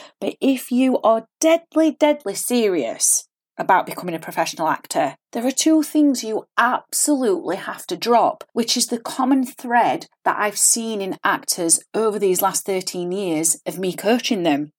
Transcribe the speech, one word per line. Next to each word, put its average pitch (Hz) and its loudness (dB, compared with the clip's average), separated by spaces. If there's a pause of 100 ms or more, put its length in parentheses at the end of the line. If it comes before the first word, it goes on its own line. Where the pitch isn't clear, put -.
(200)
But - -6
if 269 0
you 254 2
are 226 2 (120)
deadly, 320 2
deadly 294 0
serious 185 0 (300)
about 208 2
becoming 175 -8
a 165 -8
professional 165 -4
actor, - -2 (160)
there 240 -4
are 269 2
two 311 2
things 294 2
you - -6 (120)
absolutely 233 0
have - -12
to - -6
drop, 226 2
which 233 -2
is 233 0
the 240 -4
common 262 0
thread 233 0 (160)
that - 0
I've 208 -2
seen 226 0
in 190 -6
actors 175 0 (120)
over 214 0
these 190 2
last 190 -2
thirteen 185 -4
years 170 -2
of 165 -8
me 185 -2
coaching 214 0
them. 151 0